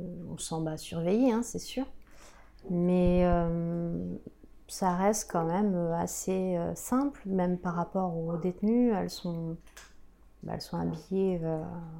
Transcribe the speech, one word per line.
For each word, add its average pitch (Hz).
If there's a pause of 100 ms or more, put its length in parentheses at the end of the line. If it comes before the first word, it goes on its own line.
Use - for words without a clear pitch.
(320)
on 165
s'en 160
bat 156
surveillé, 185
hein, 233
c'est -
sûr. - (840)
Mais, 180
euh, 170 (540)
ça 185
reste 202
quand 170
même, 190
euh, 170
assez, 185
euh, 170
simple, 277
même 180
par 175
rapport 175
aux 165
détenues. 208
Elles 175
sont, 165 (880)
bah, -
elles -
sont -
habillées, 170
euh, 160 (380)